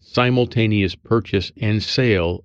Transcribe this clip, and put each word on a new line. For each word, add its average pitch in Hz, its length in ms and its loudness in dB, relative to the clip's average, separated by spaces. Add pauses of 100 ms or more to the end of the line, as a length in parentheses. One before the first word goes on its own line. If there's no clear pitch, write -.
simultaneous 113 920 0
purchase - 680 -2
and 107 220 0
sale 90 640 0